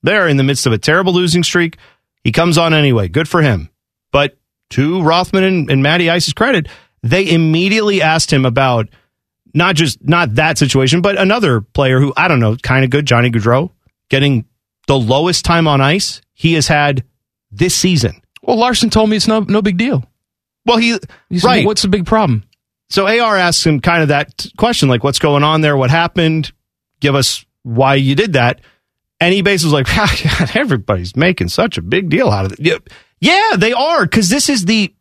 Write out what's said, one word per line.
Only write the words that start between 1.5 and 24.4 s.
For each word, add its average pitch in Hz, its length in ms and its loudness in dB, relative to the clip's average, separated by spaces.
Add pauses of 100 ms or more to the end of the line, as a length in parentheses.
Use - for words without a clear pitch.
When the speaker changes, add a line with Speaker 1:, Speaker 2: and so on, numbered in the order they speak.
Speaker 1:
He 113 80 0
comes 165 260 2
on 165 180 2
anyway. 127 320 2
Good 151 200 -2
for 170 140 0
him. 101 280 0 (420)
But 143 260 0 (340)
to 160 300 -2
Rothman 180 420 0
and, 185 280 0
and 135 120 2
Matty 165 260 0
Ice's 165 240 -2
credit, 220 340 0 (360)
they 175 260 0
immediately 180 720 0
asked 160 320 0
him 135 120 2
about 123 440 0 (640)
not 175 220 0
just, 147 280 -2
not 156 320 0
that 156 220 0
situation, 135 440 0
but 202 180 0
another 190 420 2
player 131 380 0
who, 139 180 2
I 165 100 0
don't 151 120 2
know, 113 160 0
kinda 131 320 0
good, 147 180 0
Johnny 120 240 2
Gaudreau, 117 400 0 (400)
getting 135 360 0 (420)
the 139 100 2
lowest 135 480 0
time 165 220 2
on 143 120 2
ice 151 420 -2 (120)
he 165 200 0
has 156 140 0
had 147 360 0 (480)
this 147 240 -2
season. 160 440 -2 (220)
Speaker 2:
Well, 240 160 -2
Larson 240 320 0
told 220 220 2
me 214 40 0
it's 190 120 -2
no, 220 140 0
no 202 200 0
big 190 160 -2
deal. 208 260 -2 (640)
Speaker 1:
Well, 233 120 2
he, 233 200 0 (320)
Speaker 2:
He 180 100 -4
said, 190 80 0
Speaker 1:
right. 240 180 2
Speaker 2:
"What's 208 180 -2
the 208 40 -2
big 185 200 0
problem?" 156 360 0 (460)
Speaker 1:
So 196 180 0
A 226 120 0
R 220 180 0
asks 175 280 0
him 151 140 2
kind 170 220 0
of 147 80 0
that 143 280 -2
t-, - 200 -12